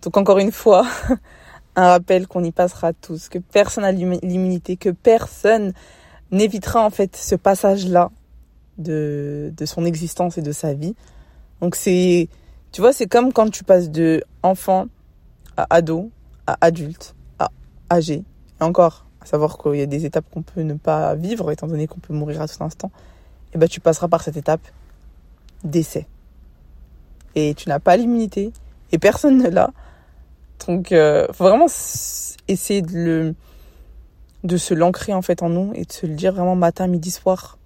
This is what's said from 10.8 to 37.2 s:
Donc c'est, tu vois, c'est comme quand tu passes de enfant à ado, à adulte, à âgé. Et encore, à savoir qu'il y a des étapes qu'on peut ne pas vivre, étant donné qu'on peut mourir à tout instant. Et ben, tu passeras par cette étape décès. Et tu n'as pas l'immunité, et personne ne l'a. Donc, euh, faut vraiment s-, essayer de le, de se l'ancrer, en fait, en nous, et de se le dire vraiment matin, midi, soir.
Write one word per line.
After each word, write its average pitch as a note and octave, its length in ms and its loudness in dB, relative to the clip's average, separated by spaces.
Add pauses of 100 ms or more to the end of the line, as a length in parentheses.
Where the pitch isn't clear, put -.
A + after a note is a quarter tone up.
Donc F3 140 -2
c'est, F3+ 540 2 (440)
tu - 80 -10
vois, A#3 120 6
c'est B3+ 140 -2
comme A#3+ 260 2
quand A3 180 2
tu - 140 -12
passes F3+ 260 4
de D#3+ 320 0 (200)
enfant F#3+ 440 0 (720)
à - 180 -2
ado, E3+ 360 0 (360)
à - 140 -4
adulte, E3 540 -2 (240)
à - 120 -2 (400)
âgé. E3+ 340 -2 (360)
Et - 20 -2
encore, E3+ 440 2 (140)
à - 60 -20
savoir D3+ 320 -2
qu'il D3 180 -2
y C#3+ 60 -2
a C#3 40 -4
des C#3+ 200 -4
étapes D#3 240 -4
qu'on D#3+ 120 -12
peut - 200 -10
ne D#3 120 -6
pas D#3 400 -2
vivre, F3 360 -6
étant D#3 160 -6
donné D#3 200 -4
qu'on E3+ 140 -12
peut - 140 -12
mourir D3+ 260 -6
à D#3 80 -8
tout - 140 -12
instant. D#3+ 280 -10 (640)
Et E3+ 40 -4
ben, E3 100 2
tu - 120 -8
passeras E3 280 0
par E3+ 140 2
cette D#3 140 -8
étape D#3 300 -2 (1000)
décès. D#3 420 -4 (1300)
Et D3+ 200 -2
tu - 140 -12
n'as C#3+ 120 -2
pas F3+ 160 6
l'immunité, A3+ 560 -2 (400)
et E3 60 0
personne C4 400 4
ne B3 100 2
l'a. F3 220 2 (960)
Donc, F3+ 240 -4
euh, D3+ 420 4
faut - 120 -4
vraiment A#3+ 220 6
s-, - 680 -8 (120)
essayer G3 340 -2
de E3 100 -8
le, D#3+ 420 -2 (1080)
de F3+ 140 -2
se F3 180 -2
l'ancrer, F3 380 0
en F#3 100 -2
fait, F3+ 200 -2
en F3 60 -2
nous, F3+ 260 -2
et E3+ 100 -8
de - 80 -20
se - 140 -10
le D#3 80 -6
dire F#3 180 -2
vraiment F#3 240 0
matin, F3 300 0
midi, F3+ 240 -2
soir. - 560 -4